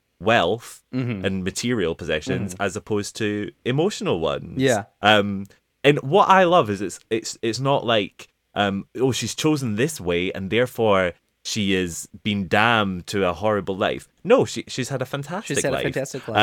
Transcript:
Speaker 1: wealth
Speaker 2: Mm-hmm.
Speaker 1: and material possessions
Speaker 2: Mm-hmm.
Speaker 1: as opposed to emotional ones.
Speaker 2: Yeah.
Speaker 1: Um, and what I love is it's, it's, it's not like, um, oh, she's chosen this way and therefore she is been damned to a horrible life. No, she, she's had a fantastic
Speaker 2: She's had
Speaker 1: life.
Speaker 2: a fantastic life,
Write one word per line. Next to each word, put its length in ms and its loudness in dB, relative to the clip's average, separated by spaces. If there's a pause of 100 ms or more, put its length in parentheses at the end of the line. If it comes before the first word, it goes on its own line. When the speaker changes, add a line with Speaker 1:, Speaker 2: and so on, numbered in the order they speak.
(200)
Speaker 1:
wealth 640 0 (120)
Speaker 2:
Mm-hmm. 300 -2
Speaker 1:
and 200 -2
material 520 -2
possessions 580 -4
Speaker 2:
Mm-hmm. 80 -6
Speaker 1:
as 140 -4
opposed 400 -4
to 340 -4 (140)
emotional 560 -2
ones. 420 -4
Speaker 2:
Yeah. 220 2 (180)
Speaker 1:
Um, 440 4 (360)
and 200 6
what 280 4
I 140 8
love 260 4
is 100 -2
it's, 200 -8 (100)
it's, 320 -4
it's 160 -2
not 260 0
like, 440 -2 (260)
um, 320 0 (100)
oh, 160 2
she's 220 -4
chosen 400 0
this 260 -2
way 320 0
and 180 -8
therefore 640 2 (320)
she 300 0
is 340 -2 (140)
been 240 0
damned 600 2
to 200 0
a 40 0
horrible 440 -2
life. 300 -2 (160)
No, 220 4
she, 240 -8
she's 200 -6
had 140 -4
a 20 -2
fantastic 520 -8
Speaker 2:
She's 80 -2
had 80 0
Speaker 1:
life. 80 -2
Speaker 2:
a 20 -4
fantastic 460 -6
life, 140 0